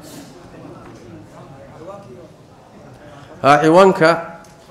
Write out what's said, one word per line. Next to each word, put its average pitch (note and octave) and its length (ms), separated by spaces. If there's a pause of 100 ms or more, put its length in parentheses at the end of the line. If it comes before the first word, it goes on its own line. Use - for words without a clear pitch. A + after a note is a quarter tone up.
(3500)
ها، D3 140
عنوانك. E3 720 (420)